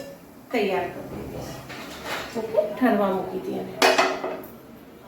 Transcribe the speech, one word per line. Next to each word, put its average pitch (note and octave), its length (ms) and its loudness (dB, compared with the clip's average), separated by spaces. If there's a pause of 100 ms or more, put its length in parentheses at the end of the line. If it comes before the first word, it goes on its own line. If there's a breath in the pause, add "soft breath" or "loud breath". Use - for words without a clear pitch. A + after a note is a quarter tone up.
(520)
તૈયાર F#3+ 320 2
કરી - 320 -8
દીધી - 220 -8
છે. - 1000 -8
ઓકે, D#4 360 2
ઠરવા G#3 360 6
મૂકી F#3 280 -2
દઈએ - 200 -4
એને. - 140 -6 (1300)